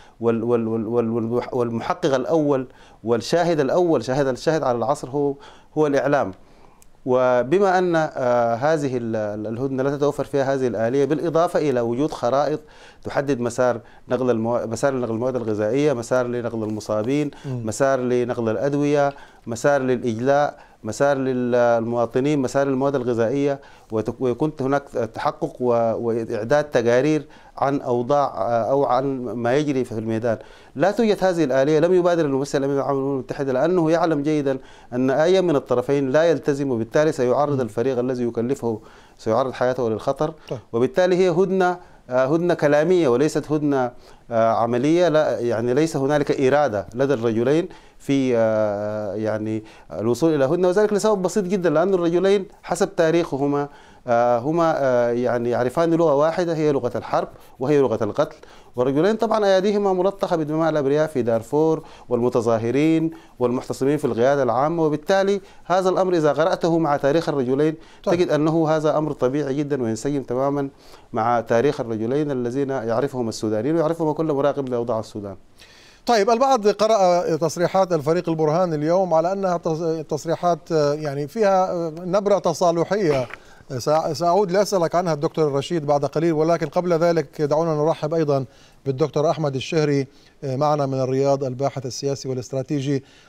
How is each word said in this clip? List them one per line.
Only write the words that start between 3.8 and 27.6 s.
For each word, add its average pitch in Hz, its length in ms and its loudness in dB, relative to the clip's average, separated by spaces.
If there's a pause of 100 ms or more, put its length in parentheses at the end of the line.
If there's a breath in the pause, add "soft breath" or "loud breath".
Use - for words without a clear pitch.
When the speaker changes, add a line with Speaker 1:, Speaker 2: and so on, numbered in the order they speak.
Speaker 1:
شاهد، 131 220 0
الشاهد 143 360 0
على 123 160 2
العصر 127 320 -2
هو، 143 240 -2 (440 loud breath)
هو 151 80 4
الإعلام. 139 460 0 (760 soft breath)
وبما 127 720 2
أن، 180 180 2
آه، 123 580 0
هذه 143 420 0
ال-، 113 200 -4
ال-، 107 300 -4
الهدنة 127 360 -4
لا 139 140 -2
تتوفر 143 280 -2
فيها 139 300 -2
هذه 131 120 0
الآلية، 117 380 0
بالإضافة 160 540 0 (120)
إلى 123 100 0
وجود 120 300 -2
خرائط 139 500 -2 (440 loud breath)
تحدد 135 360 -2
مسار 120 400 0 (280 loud breath)
نقل 123 220 0
المو-، 113 360 0
مسار 117 280 -2
لنقل 120 160 -4
المواد 120 260 -2
الغذائية، 113 560 0
مسار 123 340 -2
لنقل 117 360 -4
المصابين، 107 680 -2 (140 loud breath)
Speaker 2:
مم. 123 220 -6
Speaker 1:
مسار 135 340 0
لنقل 120 480 0
الأدوية، 143 640 0 (340 loud breath)
مسار 139 340 0
للإجلاء، 127 800 0 (260 loud breath)
مسار 139 320 0
للمواطنين، 120 1200 2
مسار 139 280 0
للمواد 139 280 0
الغذائية، 127 640 0 (320 loud breath)
وتك-، 110 280 -4
ويكون 131 400 -2
هناك 139 220 0 (320)
تحقق - 460 -6
و-، 117 340 2
وإعداد 117 680 -2
تقارير 135 640 0 (320 loud breath)
عن 139 220 0